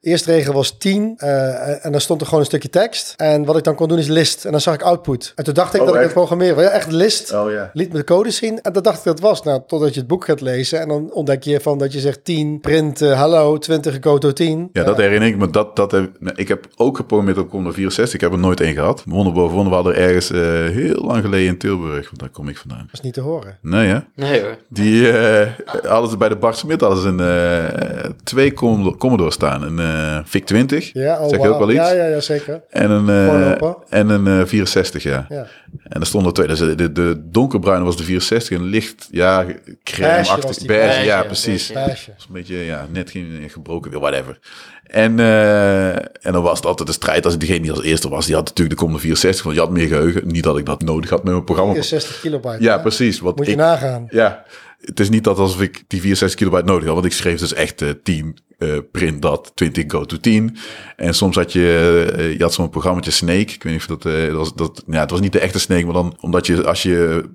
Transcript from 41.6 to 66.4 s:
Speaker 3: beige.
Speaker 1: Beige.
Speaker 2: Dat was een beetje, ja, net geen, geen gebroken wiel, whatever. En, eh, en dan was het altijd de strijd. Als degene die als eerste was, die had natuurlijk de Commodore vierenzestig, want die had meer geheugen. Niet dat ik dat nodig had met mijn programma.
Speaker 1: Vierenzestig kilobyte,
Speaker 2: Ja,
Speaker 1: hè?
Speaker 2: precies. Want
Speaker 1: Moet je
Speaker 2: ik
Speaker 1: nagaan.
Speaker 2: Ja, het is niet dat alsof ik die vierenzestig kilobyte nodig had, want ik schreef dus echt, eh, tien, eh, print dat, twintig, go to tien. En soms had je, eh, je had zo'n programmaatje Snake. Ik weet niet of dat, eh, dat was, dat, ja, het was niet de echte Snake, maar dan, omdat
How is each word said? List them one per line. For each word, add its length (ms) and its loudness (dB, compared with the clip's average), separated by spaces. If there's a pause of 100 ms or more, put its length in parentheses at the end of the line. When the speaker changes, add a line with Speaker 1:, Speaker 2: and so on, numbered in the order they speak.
Speaker 3:
beige. 160 -4
Speaker 1:
Beige. 180 -8
Speaker 2:
Dat 100 -20
was 100 -20
een 60 -20
beetje, 240 -10
ja, 360 -8
net 180 -8
geen, 300 -12
geen 100 -14
gebroken 400 -10
wiel, 100 -8
whatever. 380 -4 (460)
En, 360 2
eh, 760 4
en 360 -8
dan 100 2
was 140 2
het 100 -4
altijd 220 -2
de 60 -4
strijd. 300 -2
Als 140 0
degene 220 0
die 100 -4
als 120 -6
eerste 260 0
was, 180 -4
die 80 -2
had 100 0
natuurlijk 340 -2
de 60 0
Commodore 220 -2
vierenzestig, 380 0
want 120 -2
die 80 2
had 100 -2
meer 120 2
geheugen. 400 0
Niet 180 -2
dat 140 2
ik 80 -6
dat 160 -4
nodig 280 -2
had 140 0
met 80 0
mijn 120 -2
programma. 280 0
Speaker 1:
Vierenzestig 480 -4
kilobyte, 420 -6
Speaker 2:
Ja, 140 4
Speaker 1:
hè? 60 -2
Speaker 2:
precies. 380 0
Want 160 -2
Speaker 1:
Moet 100 -2
je 60 0
Speaker 2:
ik 60 0
Speaker 1:
nagaan. 500 0
Speaker 2:
Ja, 360 0 (360)
het 200 -6
is 100 4
niet 140 2
dat 140 2
alsof 240 2
ik 260 -6
die 120 -4
vierenzestig 380 0
kilobyte 260 2
nodig 200 2
had, 100 0
want 120 0
ik 60 0
schreef 260 -2
dus 160 -4
echt, 280 -4
eh, 60 -2 (140)
tien, 340 -4 (220)
eh, 100 -4 (240)
print 300 -2
dat, 320 -2
twintig, 320 -2
go 180 -6
to 120 -10
tien. 400 2 (400)
En 180 -2
soms 220 2
had 160 0
je, 640 4
eh, 200 -2
je 60 0
had 120 2
zo'n 160 -2
programmaatje 400 -2
Snake. 300 0
Ik 220 -6
weet 100 -4
niet 80 -4 (100)
of 80 -6
dat, 140 -4
eh, 140 0
dat 100 -2
was, 180 -4
dat, 320 -6
ja, 140 -2
het 100 -2
was 100 -2
niet 120 0
de 80 4
echte 180 -2
Snake, 260 0
maar 100 -4
dan, 260 -2
omdat 260 -2